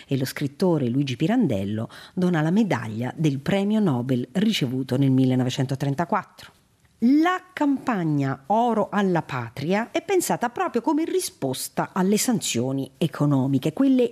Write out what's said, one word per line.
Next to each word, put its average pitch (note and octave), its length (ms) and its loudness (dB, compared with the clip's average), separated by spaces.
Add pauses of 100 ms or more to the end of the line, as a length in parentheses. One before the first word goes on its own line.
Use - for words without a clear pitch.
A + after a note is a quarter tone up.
e C#3 100 -2
lo C3 80 -2
scrittore C#3+ 640 -2
Luigi C3 280 -2
Pirandello A#2+ 760 0 (240)
dona F3+ 260 0
la D#3 100 0
medaglia B2 640 -2
del D3 240 0
premio G3+ 400 0
Nobel C3 540 0
ricevuto C3+ 640 0
nel C#3 140 4
millenovecentotrentaquattro. C3 1400 0 (520)
La E4 480 2
campagna F3 960 0
Oro A3 420 2
alla F#3 340 0
Patria C#3+ 680 -4
è E4 120 -2
pensata B3 480 -2
proprio C#4 320 -4
come D#4 220 0
risposta F3 880 -4
alle F#3+ 240 2
sanzioni C3+ 800 -2
economiche, C#3 760 0
quelle C4 400 2